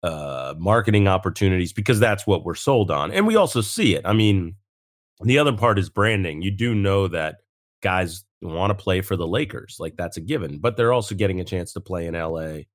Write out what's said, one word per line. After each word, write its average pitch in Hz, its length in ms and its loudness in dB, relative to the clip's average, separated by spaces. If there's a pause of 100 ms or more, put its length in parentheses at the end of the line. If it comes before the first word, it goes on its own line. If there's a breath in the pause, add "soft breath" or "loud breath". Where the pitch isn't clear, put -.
uh, 71 560 -6
marketing 101 480 4
opportunities, 92 680 2
because 107 260 2
that's 107 260 2
what 92 180 0
we're 85 100 -6
sold 110 360 2
on. 76 220 -2
And 202 140 2
we 220 100 2
also 170 240 2
see 107 340 0
it. 71 120 -4
I 104 80 2
mean, 101 420 2 (640)
the 123 180 4
other 147 140 4
part 107 260 2
is 90 120 -2
branding. 101 500 0
You 95 100 -2
do 113 240 -2
know 98 340 2
that 80 280 -4 (460)
guys 92 420 -2 (160)
wanna 90 340 -2
play 92 280 -2
for 98 120 -4
the 85 140 -4
Lakers. - 500 -6
Like, 82 180 -10
that's 87 200 -8
a 82 60 -10
given, 82 360 -6
but 110 180 -2
they're 120 160 4
also 113 220 0
getting 95 240 0
a 90 60 -6
chance 87 300 -6
to 101 60 -10
play 87 260 -6
in 82 80 -6
L 82 260 -4
A 78 340 -10